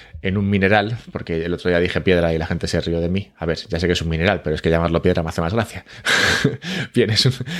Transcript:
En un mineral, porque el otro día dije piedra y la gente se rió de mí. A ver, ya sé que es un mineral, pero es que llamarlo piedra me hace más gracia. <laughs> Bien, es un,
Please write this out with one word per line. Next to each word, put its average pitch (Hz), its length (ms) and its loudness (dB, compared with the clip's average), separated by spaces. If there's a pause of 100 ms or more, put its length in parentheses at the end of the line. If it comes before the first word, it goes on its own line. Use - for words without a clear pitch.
(200)
En 95 180 -2
un 101 100 0
mineral, 104 480 2 (160)
porque 85 320 -4
el 87 80 -2
otro 87 160 -2
día 87 120 4
dije 87 200 0
piedra 85 320 4
y 80 60 0
la 80 80 -2
gente 87 200 -4
se 85 140 0
rió 85 180 -2
de 85 120 0
mí. 95 260 -4
A - 80 -8
ver, 80 140 0 (100)
ya 82 100 -4
sé 87 80 2
que 87 60 4
es 87 80 0
un 80 80 -4
mineral, 82 340 2
pero 78 140 -2
es 73 60 -8
que 82 80 2
llamarlo 82 320 2
piedra 90 200 2
me 80 60 -4
hace 82 140 -4
más 82 100 -2
gracia. 110 320 -4 (560)
<laughs> 139 540 -4
Bien, 110 160 2
es 107 160 2
un, 127 80 4 (260)